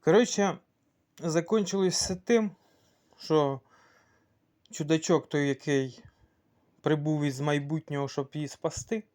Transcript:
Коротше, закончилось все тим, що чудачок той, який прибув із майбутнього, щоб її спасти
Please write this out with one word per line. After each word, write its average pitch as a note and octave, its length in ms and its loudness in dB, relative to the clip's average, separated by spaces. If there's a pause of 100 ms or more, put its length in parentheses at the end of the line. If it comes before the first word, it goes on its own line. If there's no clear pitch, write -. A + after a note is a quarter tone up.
Коротше, G3 540 2 (600)
закончилось F3+ 760 0
все - 220 -4
тим, A3 340 0 (680)
що C#3+ 420 0 (1080)
чудачок D#3 580 0
той, C#3+ 200 0
який C3+ 560 -2 (760)
прибув D3+ 440 0
із C3+ 160 -2
майбутнього, D3 680 -2
щоб C#3 240 -6
її D3 160 -6
спасти - 560 -6 (100)